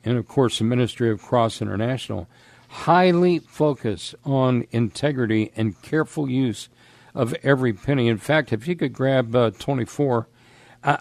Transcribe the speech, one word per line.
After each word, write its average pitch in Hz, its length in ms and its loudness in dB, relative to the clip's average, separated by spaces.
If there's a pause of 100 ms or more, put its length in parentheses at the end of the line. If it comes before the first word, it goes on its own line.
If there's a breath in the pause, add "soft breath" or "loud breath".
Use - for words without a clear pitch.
And, 120 140 -2
of 110 100 -8
course, 127 300 0
the 110 60 -2
Ministry 120 440 0
of 107 140 -2
Cross 113 400 0
International, 104 640 -6 (400 soft breath)
highly 180 720 4
focused 127 760 -4 (120)
on 127 440 2
integrity 117 880 0
and 110 240 -2
careful 151 480 -4
use 127 400 -2 (460 soft breath)
of 127 280 -2
every 131 300 2
penny. 127 360 0
In 110 100 2
fact, 151 340 0
if 113 160 -4
you 175 80 -4
could 139 160 -4
grab, 127 420 0
uh, 120 240 4
twenty-four, 127 680 -2 (560 soft breath)
I, 143 160 2